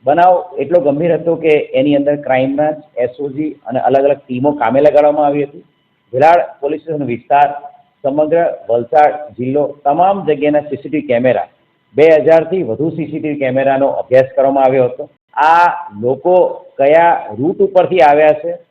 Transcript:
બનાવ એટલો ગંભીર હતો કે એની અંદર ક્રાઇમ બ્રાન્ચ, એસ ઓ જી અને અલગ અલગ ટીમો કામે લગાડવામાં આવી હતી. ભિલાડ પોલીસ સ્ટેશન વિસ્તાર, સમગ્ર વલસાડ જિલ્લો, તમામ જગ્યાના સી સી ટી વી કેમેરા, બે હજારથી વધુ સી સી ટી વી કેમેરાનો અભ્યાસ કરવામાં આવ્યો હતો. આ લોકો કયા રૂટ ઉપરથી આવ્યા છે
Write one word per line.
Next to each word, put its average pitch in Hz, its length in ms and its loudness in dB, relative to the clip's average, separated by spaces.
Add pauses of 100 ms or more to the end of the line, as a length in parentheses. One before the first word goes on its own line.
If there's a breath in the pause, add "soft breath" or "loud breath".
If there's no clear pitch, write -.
બનાવ 170 280 4 (280)
એટલો 165 240 0
ગંભીર 151 300 0
હતો 165 180 -2 (100)
કે 156 100 2 (260)
એની 143 200 2
અંદર 143 160 0 (100)
ક્રાઇમ 131 320 0
બ્રાન્ચ, 151 220 -2 (240)
એસ 123 100 -6 (100)
ઓ 143 60 -8
જી 147 200 -6 (180)
અને 123 200 -6
અલગ 135 200 2
અલગ 139 140 0
ટીમો 131 300 -4 (100)
કામે 120 200 0
લગાડવામાં 147 460 2
આવી 143 200 -2
હતી. - 160 -20 (500)
ભિલાડ 160 280 4 (200)
પોલીસ 147 220 -6
સ્ટેશન 151 280 -8
વિસ્તાર, 143 380 0 (540)
સમગ્ર 151 440 0 (220)
વલસાડ 127 480 0 (200)
જિલ્લો, 131 260 -4 (220)
તમામ 180 420 0
જગ્યાના 147 420 0
સી 135 120 -10
સી 147 80 -16
ટી 147 120 -4
વી - 100 -14
કેમેરા, 120 360 0 (480)
બે 156 120 4 (200)
હજારથી 165 420 2
વધુ 147 220 -4
સી 160 200 -8
સી 156 80 -10
ટી 151 140 -6
વી 143 100 -8
કેમેરાનો 135 440 0 (140)
અભ્યાસ 131 340 0
કરવામાં 135 320 2
આવ્યો 131 220 2
હતો. 139 200 -12 (400)
આ 170 180 4 (340)
લોકો 135 340 0 (440)
કયા 160 340 4 (240)
રૂટ 175 300 -2
ઉપરથી 180 400 0
આવ્યા 151 340 4
છે 170 160 -8 (140)